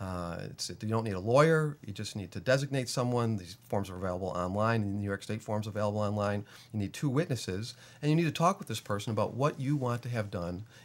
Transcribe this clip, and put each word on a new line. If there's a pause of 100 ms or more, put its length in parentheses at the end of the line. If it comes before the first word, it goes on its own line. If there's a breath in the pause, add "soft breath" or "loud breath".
Uh, (120)
it's,
you
don't
need
a
lawyer.
You
just
need
to
designate
someone.
These (120)
forms
are
available
online.
The
New
York
State
forms
available
online. (280 loud breath)
You
need
two
witnesses, (280 loud breath)
and
you
need
to
talk
with
this
person
about
what
you
want
to
have
done (200 loud breath)